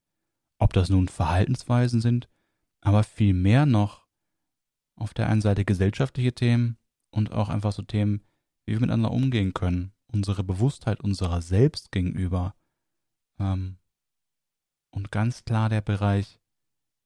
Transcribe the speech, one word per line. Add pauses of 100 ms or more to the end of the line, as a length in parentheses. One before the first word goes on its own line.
(580)
Ob
das
nun
Verhaltensweisen
sind, (520)
aber
viel
mehr
noch (920)
auf
der
einen
Seite
gesellschaftliche
Themen (320)
und
auch
einfach
so
Themen, (400)
wie
wir
miteinander
umgehen
können, (140)
unsere
Bewusstheit
unserer
selbst
gegenüber, (840)
ähm, (1120)
und
ganz
klar
der
Bereich, (680)